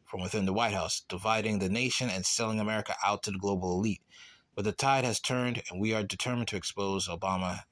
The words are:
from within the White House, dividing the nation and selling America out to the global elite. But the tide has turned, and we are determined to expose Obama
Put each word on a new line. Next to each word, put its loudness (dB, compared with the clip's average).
from -8
within 0
the 2
White 2
House, -2
dividing 2
the 2
nation 0
and -2
selling 0
America -2
out 2
to -4
the -4
global 0
elite. 0
But -2
the 2
tide 4
has 0
turned, 0
and -6
we 2
are 2
determined -2
to -4
expose -2
Obama -2